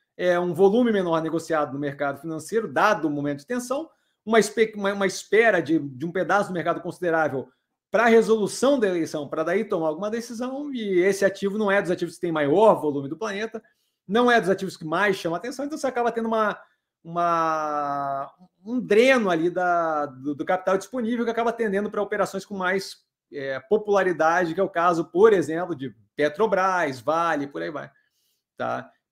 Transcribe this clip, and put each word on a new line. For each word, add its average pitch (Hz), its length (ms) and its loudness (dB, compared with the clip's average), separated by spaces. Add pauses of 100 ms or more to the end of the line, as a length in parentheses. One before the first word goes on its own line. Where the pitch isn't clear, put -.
(180)
é, 180 220 0
um 175 120 -2
volume 196 400 4
menor 175 300 0
negociado 156 520 -2
no 139 60 -8
mercado 143 420 -4
financeiro, 165 460 -6
dado 160 400 2
o 147 40 -2
momento 143 300 -4
de - 40 -20
tensão, 254 420 -6 (400)
uma 220 120 4
espe-, - 360 0
uma, 196 160 -2
uma 202 140 -2
espera 202 560 2
de, 151 160 0
de 143 260 -8
um 170 80 -6
pedaço 180 380 0
do 185 60 -8
mercado 165 260 -2
considerável 160 680 -2 (440)
pra 220 160 4
resolução 226 720 4
da 208 80 2
eleição, 160 400 -4
pra 156 160 -4
daí 185 200 0
tomar 170 260 -2
alguma 185 200 -4
decisão, 247 640 -8
e 202 260 0
esse 196 240 2
ativo 196 360 0
não 208 100 0
é 196 100 2
dos 175 120 0
ativos 170 240 -4
que - 60 -20
tem 175 100 -2
maior 160 500 6
volume 143 260 -4
do 151 80 -10
planeta, 214 460 -8 (460)
não 240 240 4
é 226 100 6
dos 170 80 0
ativos 190 260 -2
que - 80 -16
mais 185 320 0
chama 170 220 -4
atenção, 262 260 -8
então 294 140 -6
você - 80 -4
acaba 240 260 0
tendo 226 140 -4
uma, 220 340 0 (440)
uma, 151 1300 -2 (320)
um 247 140 -6
dreno 220 500 4
ali 170 220 0
da, 165 560 0
do, 131 260 -8
do 143 100 -8
capital 185 320 0
disponível 233 480 -4
que 220 60 -2
acaba 226 240 -2
tendendo 208 380 -2
pra 208 100 -4
operações 196 420 -2
com 202 140 -12
mais, 185 380 -2 (360)
é, 135 280 -8
popularidade, 180 960 2
que 190 40 0
é 196 40 2
o 180 60 0
caso, 170 360 2
por 208 280 6
exemplo, 170 420 0
de 127 200 -10 (200)
Petrobras, 180 840 0
Vale, 156 460 0
por 160 160 -10
aí 170 80 -6
vai, 143 220 -12 (680)
tá? 123 320 -6 (220)